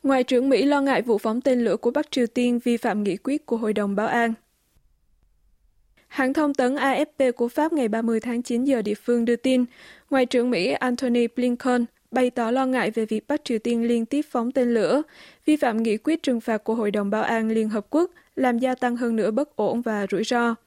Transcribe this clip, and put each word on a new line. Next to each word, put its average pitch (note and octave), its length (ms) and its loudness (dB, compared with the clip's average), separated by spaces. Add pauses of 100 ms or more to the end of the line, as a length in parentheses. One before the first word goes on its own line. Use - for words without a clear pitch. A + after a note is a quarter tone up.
Ngoại C4+ 220 2
trưởng B3+ 240 2
Mỹ C#4 140 4
lo C#4+ 180 4
ngại C4+ 220 2
vụ A#3 160 2
phóng A3+ 220 -2
tên B3 240 2
lửa G#3 120 2
của A#3 140 0
Bắc D4 200 -2
Triều B3 160 0
Tiên A#3+ 380 0
vi A#3+ 120 2
phạm G#3+ 260 -2
nghị G3 140 -2
quyết C#4+ 300 -4
của A#3+ 100 -2
Hội A3 160 -2
đồng G3+ 240 -2
Bảo G#3 100 -2
an. A#3 280 0 (1700)
Hãng C4+ 240 -2
thông D4 220 0
tấn C4 220 0
A C#4 280 0
F C4 280 -2
P B3 40 -6
của A#3+ 120 -2
Pháp D#4 240 -2
ngày C4+ 160 0
ba A3 140 -2
mươi A3+ 180 0
tháng A#3+ 220 -6
chín A#3+ 220 -2
giờ C4 180 2
địa G#3 120 -2
phương A#3+ 300 0
đưa A#3 120 2
tin, B3+ 280 2 (460)
Ngoại C4 160 2
trưởng B3 240 0
Mỹ F#3+ 160 0
Antony A#3+ 600 0 (100)
Blinken B3 480 0 (260)
bày B3 200 2
tỏ A3+ 200 -4
lo C4 160 0
ngại A#3+ 240 0
về A3 160 -2
việc G#3+ 220 -4
Bắc D4 160 -2
Triều A#3 140 -2
Tiên A#3 240 -2
liên A#3 240 0
tiếp C#4+ 240 -2
phóng A#3+ 220 -2
tên A#3+ 220 2
lửa, A3+ 280 2 (440)
vi D4+ 100 4
phạm A3+ 260 0
nghị A3+ 140 0
quyết D#4+ 260 -2
trừng A#3+ 180 0
phạt A3 240 -4
của A3+ 100 -2
Hội G#3+ 160 -2
đồng G3+ 200 -2
Bảo G#3+ 120 0
an A3+ 260 0
Liên A3 200 0
Hợp G#3 220 -4
Quốc, E4+ 200 0 (260)
làm B3 220 0
gia B3+ 160 0
tăng A#3+ 220 -2
hơn A#3 200 -2
nữa G#3 140 0
bất C4+ 260 -4
ổn G#3+ 240 -2
và G#3 300 -4
rủi G3+ 140 -2
ro. A#3 300 0 (120)